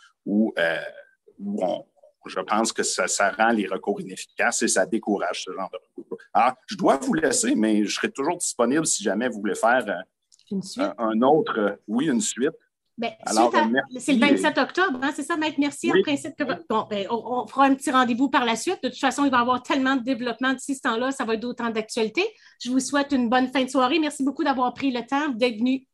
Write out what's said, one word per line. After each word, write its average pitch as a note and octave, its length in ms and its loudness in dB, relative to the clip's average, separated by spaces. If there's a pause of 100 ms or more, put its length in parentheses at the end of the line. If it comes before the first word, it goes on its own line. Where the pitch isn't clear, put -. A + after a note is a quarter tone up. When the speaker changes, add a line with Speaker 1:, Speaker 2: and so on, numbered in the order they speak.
(260)
Speaker 1:
où, G#2+ 320 2
euh, E2 180 2 (600)
où G2+ 260 -4
on, F2 220 -4 (400)
je - 140 -6
pense G#2+ 340 0
que G#2 80 -2
ça, - 260 -2
ça G2+ 220 2
rend A2+ 220 2
les G#2 140 0
recours F#2+ 360 -4
inefficaces F#2+ 600 -4
et A2 60 4
ça F#2+ 160 2
décourage F#2+ 600 -2
ce F#2 80 -10
genre F2+ 200 -8
de F#2 60 -10
recours. - 400 -14 (160)
Alors, A2+ 180 4 (140)
je G2+ 100 -12
dois G3 220 4
vous C4 160 -2
laisser, D#3 400 0
mais G#2+ 300 4
je F#2+ 100 -2
serai G#2+ 160 -2
toujours D3+ 260 -4
disponible C#3 500 0
si - 160 -2
jamais G#2+ 280 0
vous G#2+ 100 -8
voulez G#2+ 140 -2
faire, A#2+ 340 2
euh, F#2 140 -4 (480)
Speaker 2:
Une G3 120 -4
suite ? A#3+ 220 -6 (140)
Speaker 1:
un, A2+ 100 -2
un A2 140 0
autre, C3 360 4
euh, G2+ 180 0 (120)
oui, B2+ 200 0
une A#2+ 120 2
suite. A#2 300 -2 (460)
Speaker 2:
Ben, A3+ 140 -6 (160)
Speaker 1:
Alors, A2+ 240 4
Speaker 2:
suite A#3 100 2
à, G#3 60 4
Speaker 1:
merci. C4 340 -2
Speaker 2:
c'est D4 120 0
le A#3 80 4
vingt-sept C#4+ 360 4
octobre, C#4 460 0
hein, C#4+ 140 -2
c'est C#4+ 80 -6
ça, E4+ 120 -4
Maître D#4 220 -2
Mercier, C#4+ 340 -2
Speaker 1:
Oui. F4+ 60 6
Speaker 2:
en G4 60 6
principe D4 320 -4
que... D4 80 -4
bon, A#3 440 -2
ben, G3+ 220 -4
on, A#3+ 320 -4
on G#3+ 60 -12
fera C4+ 160 2
un C4+ 100 6
petit C#4+ 160 -2
rendez-vous B3+ 400 2
par C4+ 140 2
la A#3 100 2
suite. E4+ 300 -2
De B3+ 40 -2
toute B3 120 -8
façon, C#4+ 240 2
il C4+ 80 2
va B3+ 60 4
y - 20 6
avoir B3 240 0
tellement C4+ 320 2
de A#3 80 -4
développement C4 480 -2
d'ici C4 240 -6
ce - 60 -10
temps-là, B3 280 0
ça C4 140 -4
va A3 100 -2
être A3 60 -2
d'autant A#3 300 -6
d'actualité. A3 520 -2 (400)
Je A#3+ 80 -8
vous C4 80 2
souhaite C#4 320 0
une B3 180 2
bonne B3+ 200 4
fin C4 160 0
de B3 40 -4
soirée. C4 300 2
Merci D4 240 -2
beaucoup C#4 220 -2
d'avoir B3+ 300 0
pris C#4 180 -2
le A#3 120 -4
temps C#4+ 260 -2
d'être A#3 280 0
venu B3+ 360 0